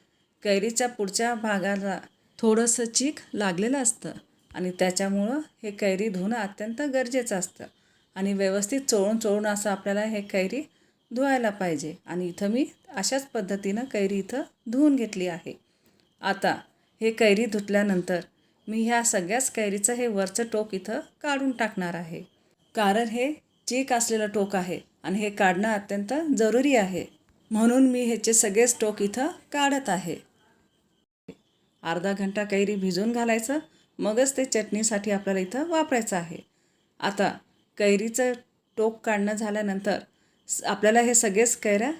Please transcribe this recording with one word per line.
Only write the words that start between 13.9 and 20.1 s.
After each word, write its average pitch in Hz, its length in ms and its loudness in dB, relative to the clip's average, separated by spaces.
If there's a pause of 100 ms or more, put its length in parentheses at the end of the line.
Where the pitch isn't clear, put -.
इथं 247 240 -4 (240)
धुवून 277 280 4
घेतली 208 320 -2
आहे. 170 260 -8 (680)
आता 196 320 0 (480)
हे 226 100 2
कैरी 220 360 4
धुतल्यानंतर 202 720 0 (480)
मी 220 160 -2
ह्या 233 200 2
सगळ्याच 220 480 0
कैरीचं 208 420 0
हे 240 140 -2
वरचं 196 380 -2